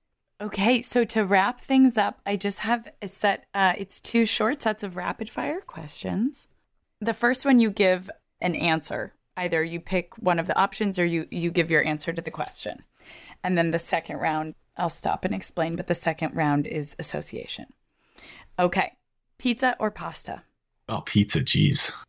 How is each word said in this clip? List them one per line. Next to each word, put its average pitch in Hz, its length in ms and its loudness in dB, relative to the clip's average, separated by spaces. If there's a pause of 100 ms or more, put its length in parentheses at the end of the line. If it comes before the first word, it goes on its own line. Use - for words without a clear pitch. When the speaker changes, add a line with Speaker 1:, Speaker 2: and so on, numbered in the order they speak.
(400)
Speaker 1:
Okay, 214 420 0
so 240 240 2
to 220 180 0
wrap 196 380 2
things 262 340 6
up, 202 300 0
I 202 100 -2
just 196 240 -2
have 226 280 -4 (120)
a 202 80 -8
set, - 460 -2
uh, 190 240 2
it's - 240 -6
two 233 240 2
short 220 360 0
sets 214 220 0
of 180 120 -8
rapid 185 340 -6
fire 285 320 -6
questions. - 840 -6 (540)
The 214 140 -2
first 247 320 0
one, 254 120 8
you 226 120 6
give 185 400 2 (300)
an 175 140 0
answer. 160 600 -2 (220)
Either 170 280 -2
you 165 160 -6
pick 180 380 -4
one 175 200 2
of 170 80 -2
the 180 100 -2
options 196 420 2
or 175 80 4
you, 165 240 -2
you 170 200 -2
give 165 200 2
your 156 140 4
answer 151 280 -2
to 175 100 -6
the 165 80 -10
question. - 540 -10 (580)
And 180 140 0
then 170 140 2
the 165 80 0
second 165 400 -2
round, 156 360 -2 (220)
I'll 175 140 -2
stop - 340 0
and 190 100 -2
explain, 165 400 -2
but 175 120 -8
the 175 80 0
second 160 420 0
round 147 300 2
is 147 320 -6
association. - 760 -6 (840)
Okay, 180 340 2 (460)
pizza 247 420 2
or 214 100 0
pasta? - 520 -10 (460)
Speaker 2:
Oh, 110 120 -4
pizza, - 400 2
jeez. - 520 2 (160)